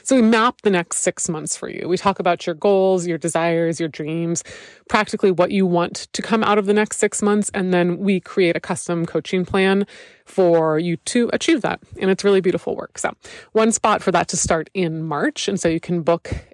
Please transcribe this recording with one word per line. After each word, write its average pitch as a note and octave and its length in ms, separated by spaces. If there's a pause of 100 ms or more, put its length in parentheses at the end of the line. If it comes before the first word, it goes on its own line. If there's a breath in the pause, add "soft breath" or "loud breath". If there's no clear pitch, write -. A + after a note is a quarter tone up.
So - 100
we B3+ 80
map A3+ 400
the G#3 80
next F3 280
six - 300
months D#3 280
for - 120
you. - 200
We F3+ 80
talk F#3+ 240
about F3 260
your F3 80
goals, F#3+ 500
your E3+ 140
desires, E3 640
your E3 80
dreams, E3 560 (440 loud breath)
practically G#3+ 440
what F3 180
you F#3+ 160
want G3 460
to - 100
come A3 220
out G#3 140
of G3+ 80
the G3+ 80
next G#3+ 240
six - 240
months. G#3 320
And F#3 200
then F3 240
we G3 220
create E3+ 340
a E3+ 60
custom F3 440
coaching F3 400
plan G3 400 (400 loud breath)
for E3 540
you E3+ 200
to - 340
achieve D#4+ 300
that. - 180 (200)
And G3 80
it's F#3+ 140
really G3+ 180
beautiful E3+ 360
work. - 200
So - 160 (400 loud breath)
one A3 200
spot - 300
for F#3+ 100
that F3 160
to - 80
start D#3+ 360
in D#3+ 300
March. D#3+ 460
And G3 100
so E3+ 100
you E3 120
can F3 220
book E3+ 300 (220)